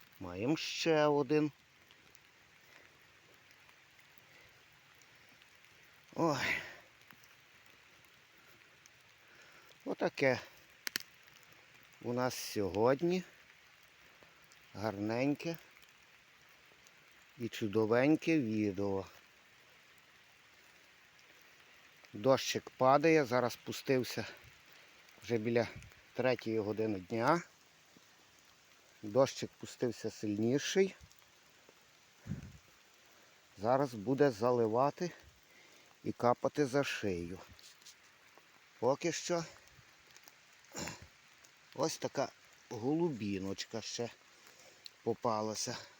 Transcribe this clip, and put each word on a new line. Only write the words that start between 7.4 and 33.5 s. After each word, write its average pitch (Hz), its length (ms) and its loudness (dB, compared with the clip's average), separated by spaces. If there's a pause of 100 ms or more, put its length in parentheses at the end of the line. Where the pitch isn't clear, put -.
Отаке - 560 0 (1600)
у 117 100 -4
нас 123 220 0
сьогодні 127 880 0 (1500)
гарненьке 113 800 -4 (1800)
і 120 100 -6
чудовеньке 120 880 2
відео. 101 680 0 (3000)
Дощик 117 580 2
падає, 147 540 6
зараз 120 320 0
пустився 120 680 -2 (960)
вже 117 160 0
біля 117 300 2 (460)
третьої 117 440 0
години 107 400 -2
дня. 117 440 2 (1600)
Дощик 117 480 2
пустився - 600 -6
сильніший. 120 840 0 (2500)